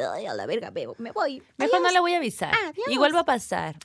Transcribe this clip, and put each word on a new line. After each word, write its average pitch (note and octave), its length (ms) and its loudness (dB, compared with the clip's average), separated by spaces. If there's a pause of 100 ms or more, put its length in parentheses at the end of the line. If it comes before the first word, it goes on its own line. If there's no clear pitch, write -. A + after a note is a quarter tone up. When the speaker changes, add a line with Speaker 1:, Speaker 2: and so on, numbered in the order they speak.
(140)
Speaker 1:
"Ay, F3+ 120 -8
a D3 80 -6
la G2+ 120 -4
verga, G3 260 -4
me, E3 140 -6 (120)
me A3+ 160 -12
voy. C#4+ 280 -2 (160)
Speaker 2:
Mejor F4+ 220 2
no F4 80 2
Speaker 1:
Adiós. F4+ 60 4
Speaker 2:
le F4+ 80 6
voy F4 120 2
a F4 40 4
avisar. A3 360 -2
Speaker 1:
Adiós". G#4 380 -2
Speaker 2:
Igual C#4+ 240 4
va E4+ 60 4
a E4+ 40 0
pasar. F3 600 -2